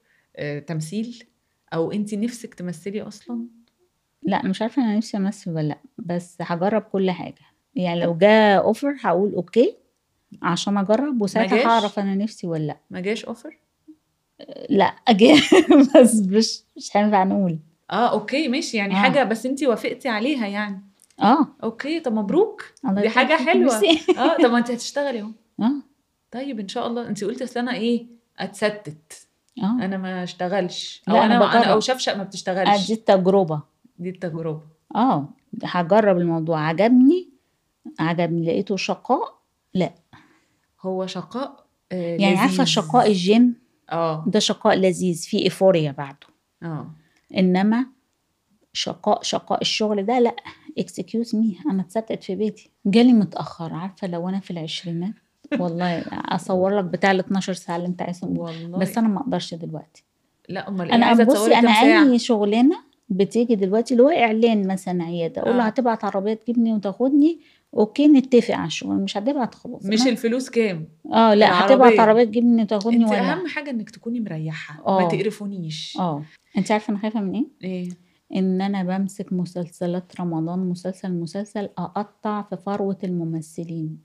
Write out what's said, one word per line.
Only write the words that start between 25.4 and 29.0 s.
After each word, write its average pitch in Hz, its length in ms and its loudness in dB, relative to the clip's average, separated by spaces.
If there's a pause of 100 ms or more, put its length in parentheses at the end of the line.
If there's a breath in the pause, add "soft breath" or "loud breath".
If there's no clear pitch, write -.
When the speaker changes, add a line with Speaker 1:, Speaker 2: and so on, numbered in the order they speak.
Speaker 2:
آه. 240 140 0 (580)
Speaker 1:
طيب، 254 280 -10
إن 190 80 -12
شاء 233 200 -6
الله. 233 200 -6
أنت 208 160 -8
قلتي: 220 200 -8
"أصل - 160 -8
أنا 247 160 -6
إيه، 233 300 -2 (340)
أتستت. 202 880 -8 (360)